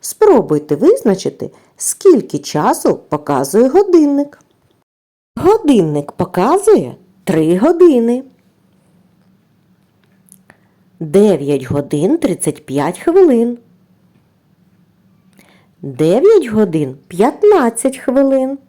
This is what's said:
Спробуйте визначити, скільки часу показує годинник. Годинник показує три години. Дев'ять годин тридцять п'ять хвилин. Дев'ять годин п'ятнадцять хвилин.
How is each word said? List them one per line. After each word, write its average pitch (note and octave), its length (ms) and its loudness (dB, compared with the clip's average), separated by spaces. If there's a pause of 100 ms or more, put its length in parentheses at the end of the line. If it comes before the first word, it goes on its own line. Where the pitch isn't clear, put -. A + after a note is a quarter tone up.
Спробуйте D#3 760 0
визначити, G3+ 720 -2 (260)
скільки - 640 0
часу D#3+ 720 -2
показує D3 600 -2
годинник. D4 680 0 (1000)
Годинник A3 760 0
показує A3+ 840 0 (280)
три D#3+ 340 0
години. C4 680 2 (2750)
Дев'ять D3 640 0
годин D3+ 540 -4
тридцять E3 480 -6
п'ять C#3+ 320 -4
хвилин. B3 600 2 (2250)
Дев'ять G3+ 640 2
годин D#3+ 500 -2 (120)
п'ятнадцять C4 880 0
хвилин. C4+ 600 -2 (100)